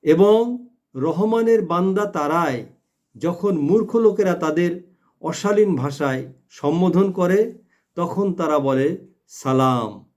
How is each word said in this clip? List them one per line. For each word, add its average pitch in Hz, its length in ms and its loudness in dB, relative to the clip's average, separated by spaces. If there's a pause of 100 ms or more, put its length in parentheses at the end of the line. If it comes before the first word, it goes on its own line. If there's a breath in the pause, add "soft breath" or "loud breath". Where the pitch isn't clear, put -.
এবং 214 640 2 (260)
রহমানের 214 720 0
বান্দা 190 400 0
তারাই 147 600 -2 (500)
যখন 175 420 -4
মূর্খ 208 380 0
লোকেরা 208 380 2
তাদের 170 600 -4 (240)
অশালীন 202 560 0
ভাষায় 139 560 -4 (180)
সম্বোধন 175 640 0
করে, 190 460 0 (360)
তখন 175 400 -2
তারা 156 240 0
বলে, 135 500 -2 (200)
"সালাম।" 131 880 -2